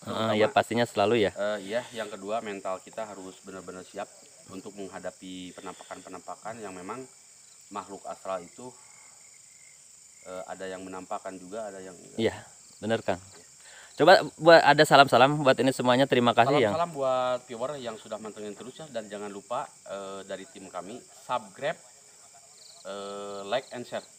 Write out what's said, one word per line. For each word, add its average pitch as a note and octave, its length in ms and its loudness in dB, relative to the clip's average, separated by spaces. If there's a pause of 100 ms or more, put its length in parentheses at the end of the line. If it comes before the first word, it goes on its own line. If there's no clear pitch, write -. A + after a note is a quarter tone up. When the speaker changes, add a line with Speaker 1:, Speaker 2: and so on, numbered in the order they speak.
Speaker 1:
Ah, A2 300 -4
Speaker 2:
Terutama, G#2+ 80 2
Speaker 1:
ya G#2+ 100 6
pastinya A2 360 2
selalu G#2 440 2
ya. - 40 -2
Speaker 2:
eh, G#2 280 -4
iya, G#2+ 200 -6 (120)
yang A2 160 -8
kedua G#2 320 -6
mental G2 400 -8
kita A2 240 -12
harus F#2+ 360 -16
benar-benar F#2 400 -14
siap - 240 -12 (480)
untuk G2 240 -14
menghadapi F#2 800 -12
penampakan-penampakan F#2 1040 -14
yang G2 160 -10
memang G#2 240 -12 (720)
makhluk F#2+ 320 -12
astral F#2+ 340 -6
itu, B2 300 -14 (1600)
eh, F#2 160 -12
ada F#2+ 240 -12
yang F#2 160 -10
menampakkan F#2+ 560 -10
juga, G#2 240 -12
ada F#2+ 160 -12
yang F#2 160 -16
enggak. - 240 -10
Speaker 1:
Iya, G#2+ 140 0 (420)
bener, A2 240 -2
Kang. F#2+ 160 -2 (760)
Coba - 400 8
buat, E3 260 10
ada C#3+ 240 6
salam-salam C#3 560 8
buat C3 160 6
ini C3 160 4
semuanya. B2 320 4
Terima A#2+ 300 4
kasih C3+ 240 6
yang G#2 160 2
Speaker 2:
Salam-salam E3+ 180 -2
buat B2+ 540 0
viewer B2+ 320 -6
yang A#2 180 -8
sudah G#2+ 220 -10
mantengin G#2+ 340 -10
terus A2 240 -14
ya, D#3 140 -14
dan A2 180 -10
jangan G#2 240 -10
lupa, A#2+ 320 -8 (240)
eh, G2 400 -10
dari F#2+ 160 -10
tim F#2 240 -18
kami F#2 320 -12 (240)
subscribe, B2 540 -6 (1040)
eh, G2+ 540 -10 (100)
like B2+ 240 -4
and B2 160 -12
share. A2 160 -10 (140)